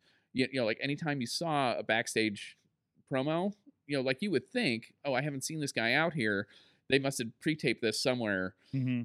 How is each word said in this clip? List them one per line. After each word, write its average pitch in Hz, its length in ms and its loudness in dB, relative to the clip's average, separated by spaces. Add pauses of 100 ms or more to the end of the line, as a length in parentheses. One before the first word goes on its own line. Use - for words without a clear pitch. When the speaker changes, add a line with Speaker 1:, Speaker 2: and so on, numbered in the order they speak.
(320)
Speaker 1:
you, 127 200 0
you 131 80 0
know, 117 60 2
like, 110 140 0
anytime 143 400 -4
you 117 60 -4
saw 139 500 0
a 95 60 -4
backstage 110 720 0 (560)
promo, 156 400 0 (360)
you 143 80 -2
know, 131 60 0
like, 131 200 0
you 208 80 0
would 131 160 2
think, 135 480 -2 (100)
"Oh, 139 100 -2
I 123 80 2
haven't 143 200 -4
seen 160 160 -6
this 143 140 -4
guy 117 220 2
out 156 180 2
here. 107 340 2 (420)
They 139 120 6
must 135 180 -2
have 120 100 -2 (120)
pre-taped 156 420 0
this 110 180 2
somewhere," 104 540 0 (180)
Speaker 2:
Mm-hmm. 127 320 0